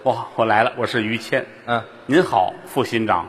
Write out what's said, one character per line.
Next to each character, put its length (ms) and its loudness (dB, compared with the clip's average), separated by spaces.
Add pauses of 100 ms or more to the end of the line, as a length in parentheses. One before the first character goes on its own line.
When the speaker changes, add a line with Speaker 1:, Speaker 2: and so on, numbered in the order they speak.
Speaker 1:
哇， 320 -2
我 100 2
来 160 4
了， 160 2
我 80 -4
是 160 -2
于 160 -4
谦。 260 -4 (220)
Speaker 2:
嗯。 160 -2 (240)
Speaker 1:
您 160 4
好， 320 2 (140)
副 160 0
新 240 -2
长。 200 0